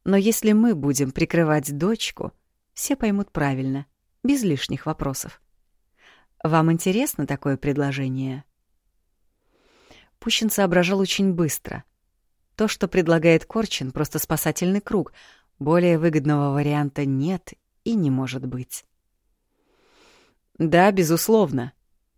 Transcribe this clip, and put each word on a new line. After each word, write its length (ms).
но 140
если 360
мы 200
будем 380
прикрывать 640
дочку, 540
все 220
поймут 360
правильно, 540
без 200
лишних 440
вопросов. 540
Вам 280
интересно 560
такое 280
предложение?» 880
Пущин 320
соображал 500
очень 340
быстро. 500
То, 120
что 200
предлагает 580
Корчин, 460
просто 260
спасательный 640
круг. 320
Более 400
выгодного 520
варианта 540
нет 480
и 100
не 160
может 380
быть. 380
«Да, 340
безусловно. 800